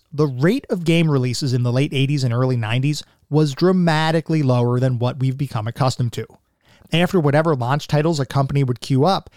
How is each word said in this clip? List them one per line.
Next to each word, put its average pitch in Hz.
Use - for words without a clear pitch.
the 151
rate 156
of 180
game 165
releases 127
in 123
the 123
late 139
eighties 135
and 120
early 127
nineties 127
was 147
dramatically 160
lower 123
than 127
what 123
we've 131
become 117
accustomed 123
to. 110
After 175
whatever 151
launch 127
titles 151
a 131
company 139
would 123
queue 135
up, 180